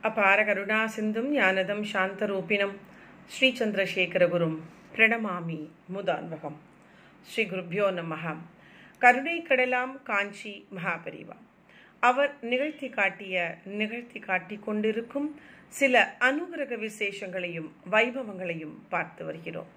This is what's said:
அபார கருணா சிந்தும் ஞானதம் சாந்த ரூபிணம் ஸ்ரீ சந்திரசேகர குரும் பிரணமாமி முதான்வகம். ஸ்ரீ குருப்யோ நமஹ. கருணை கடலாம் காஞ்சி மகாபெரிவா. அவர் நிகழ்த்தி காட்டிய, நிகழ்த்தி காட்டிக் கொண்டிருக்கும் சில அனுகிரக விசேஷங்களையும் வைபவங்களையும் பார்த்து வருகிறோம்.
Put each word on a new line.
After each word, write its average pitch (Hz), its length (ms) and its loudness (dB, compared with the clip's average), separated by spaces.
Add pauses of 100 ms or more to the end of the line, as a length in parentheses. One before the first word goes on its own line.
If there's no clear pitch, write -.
அபார 208 420 4
கருணா 214 420 2
சிந்தும் 220 440 -2
ஞானதம் 202 540 2
சாந்த 196 420 0
ரூபிணம் 196 500 0 (500)
ஸ்ரீ 262 320 4
சந்திரசேகர 185 680 2
குரும் 160 320 0 (360)
பிரணமாமி 180 720 0 (260)
முதான்வகம். 165 640 -4 (680)
ஸ்ரீ 220 240 -2
குருப்யோ 185 440 -2
நமஹ. 165 460 -6 (600)
கருணை 277 440 6
கடலாம் 254 600 0
காஞ்சி 202 640 -4 (100)
மகாபெரிவா. 170 600 -8 (640)
அவர் 269 400 4
நிகழ்த்தி 262 480 -2
காட்டிய, 185 760 -2
நிகழ்த்தி 220 560 -6
காட்டிக் 196 420 -4
கொண்டிருக்கும் 220 760 -4 (280)
சில 254 520 4
அனுகிரக 294 560 0
விசேஷங்களையும் 190 960 -6 (200)
வைபவங்களையும் 190 840 -2 (140)
பார்த்து 165 360 -4
வருகிறோம். 165 420 -10 (100)